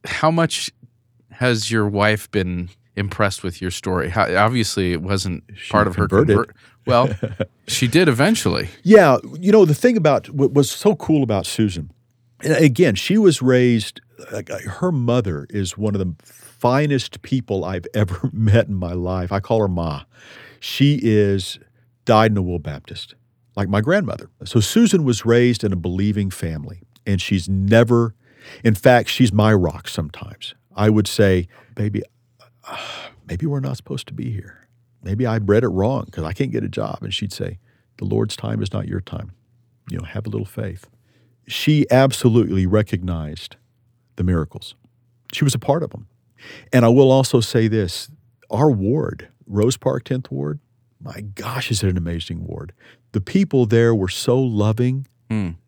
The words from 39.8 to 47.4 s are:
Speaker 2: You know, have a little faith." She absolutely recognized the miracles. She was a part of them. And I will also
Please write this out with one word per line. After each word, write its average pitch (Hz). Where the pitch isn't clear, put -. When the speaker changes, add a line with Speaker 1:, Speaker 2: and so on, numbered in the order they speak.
Speaker 2:
You 92
know, 85
have 107
a 110
little 107
faith." 95
She 151
absolutely 117
recognized 87
the 90
miracles. 85
She -
was 135
a 123
part 147
of -
them. -
And 120
I 117
will 131
also 131